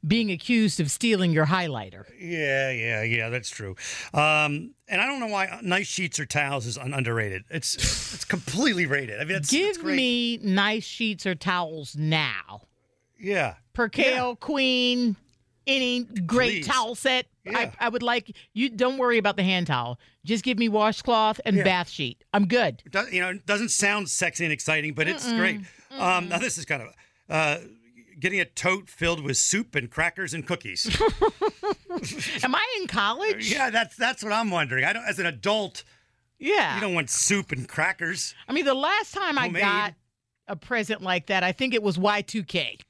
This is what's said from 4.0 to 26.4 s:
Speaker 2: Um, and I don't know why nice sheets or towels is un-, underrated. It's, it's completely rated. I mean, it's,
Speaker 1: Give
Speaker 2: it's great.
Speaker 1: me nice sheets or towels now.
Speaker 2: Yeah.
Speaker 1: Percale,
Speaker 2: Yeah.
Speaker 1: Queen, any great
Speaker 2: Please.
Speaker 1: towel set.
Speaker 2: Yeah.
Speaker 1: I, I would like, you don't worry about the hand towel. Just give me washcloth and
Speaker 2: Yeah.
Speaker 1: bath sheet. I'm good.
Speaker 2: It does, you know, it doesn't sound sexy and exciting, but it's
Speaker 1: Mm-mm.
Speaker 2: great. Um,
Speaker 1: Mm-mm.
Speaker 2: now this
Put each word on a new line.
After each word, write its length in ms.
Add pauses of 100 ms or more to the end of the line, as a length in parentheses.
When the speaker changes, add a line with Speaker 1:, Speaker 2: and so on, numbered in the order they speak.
Speaker 2:
Um, 640 (140)
and 120
I 60
don't 140
know 80
why 340
nice 240
sheets 320
or 80
towels 400
is 100
un-, 160
underrated. 580
It's, 260
it's 480
completely 640
rated. 340
I 40
mean, 120
it's, 160
Speaker 1:
Give 160
Speaker 2:
it's 100
great. 180
Speaker 1:
me 420
nice 460
sheets 400
or 120
towels 600
now. 680 (540)
Speaker 2:
Yeah. 380 (200)
Speaker 1:
Percale, 560
Speaker 2:
Yeah. 100
Speaker 1:
Queen, 760 (540)
any 360
great 600
Speaker 2:
Please. 20
Speaker 1:
towel 300
set. 300 (180)
Speaker 2:
Yeah. 260 (100)
Speaker 1:
I, 60
I 20
would 140
like, 300 (220)
you 160
don't 280
worry 200
about 180
the 80
hand 240
towel. 320 (240)
Just 180
give 160
me 100
washcloth 760
and 120
Speaker 2:
Yeah. 80
Speaker 1:
bath 240
sheet. 440
I'm 160
good. 360
Speaker 2:
It 80
does, 200
you 80
know, 100
it 160
doesn't 240
sound 400
sexy 340
and 80
exciting, 420
but 120
it's 200
Speaker 1:
Mm-mm. 120
Speaker 2:
great. 180 (360)
Um, 80
Speaker 1:
Mm-mm. 300
Speaker 2:
now 80
this 200